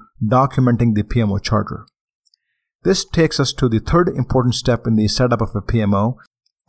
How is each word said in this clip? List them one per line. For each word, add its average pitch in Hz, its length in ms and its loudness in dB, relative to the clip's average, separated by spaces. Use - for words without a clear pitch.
documenting 120 680 2
the 104 100 0
P - 160 -2
M 107 120 0
O 98 80 -2
charter. - 480 -4
This - 200 0
takes - 360 0
us 131 140 -2
to 131 140 0
the 113 120 0
third 170 280 2
important 123 460 0
step - 320 -2
in 113 100 0
the 107 120 2
setup 120 340 0
of 107 140 -4
a 101 60 -6
P 117 200 -2
M 101 140 0
O, 110 240 -2